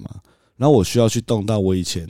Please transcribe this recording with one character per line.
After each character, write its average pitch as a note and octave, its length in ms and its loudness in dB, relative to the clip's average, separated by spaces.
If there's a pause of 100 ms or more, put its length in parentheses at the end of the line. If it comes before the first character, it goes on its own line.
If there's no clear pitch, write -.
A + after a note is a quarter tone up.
嘛， - 80 -14 (460)
然 C#3 120 0
后 D3 80 6
我 F#2 80 4
需 - 140 -2
要 A2+ 100 4
去 A#2 120 -2
动 G#2+ 260 -4
到 A2 120 0
我 F#2+ 160 0
以 F#2 80 -2
前 E2+ 280 -8